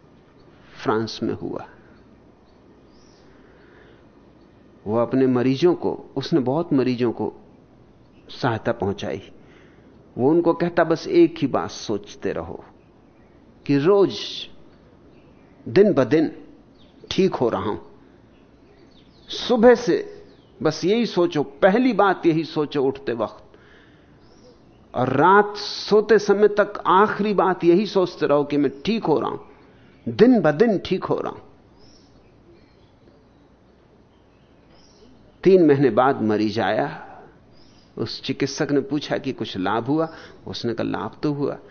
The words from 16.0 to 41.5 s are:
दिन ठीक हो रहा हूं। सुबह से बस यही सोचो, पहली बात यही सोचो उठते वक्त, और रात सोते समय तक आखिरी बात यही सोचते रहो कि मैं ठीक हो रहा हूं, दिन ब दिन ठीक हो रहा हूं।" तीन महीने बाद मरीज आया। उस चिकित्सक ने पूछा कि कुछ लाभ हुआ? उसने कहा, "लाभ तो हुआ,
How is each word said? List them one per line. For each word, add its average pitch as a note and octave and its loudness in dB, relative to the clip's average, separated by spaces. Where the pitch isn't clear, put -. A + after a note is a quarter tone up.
दिन D3 0
ठीक F#3 0
हो B2 0
रहा F#2+ -2
हूं। G2+ -6
सुबह A#3+ 4
से - -4
बस D#3 -2
यही G#3+ 2
सोचो, E3+ -2
पहली A3 2
बात F#3+ 0
यही E3 0
सोचो D3 -4
उठते C3+ -4
वक्त, A2+ -8
और B2 -2
रात F#3+ 4
सोते G#3+ 2
समय G#3 4
तक G#3 -2
आखिरी G#3 2
बात F3+ 0
यही F3 4
सोचते F3 -2
रहो C#3+ 2
कि C#3+ -4
मैं C#3+ -2
ठीक A3 -2
हो C#3+ 0
रहा - -6
हूं, - -10
दिन G#3+ 6
ब D#3 4
दिन F#3+ 2
ठीक - -4
हो - -4
रहा - -8
हूं।" - -18
तीन F#3 6
महीने C#3+ 4
बाद B2 2
मरीज G#2+ 0
आया। G#2 -4
उस - -8
चिकित्सक C#3 -6
ने C#3+ 2
पूछा C#3+ -6
कि C#3 -6
कुछ A2+ -10
लाभ G2 -2
हुआ? D#3 -2
उसने - -6
कहा, A2+ -6
"लाभ G#2 -6
तो D3+ -2
हुआ, C#3+ -6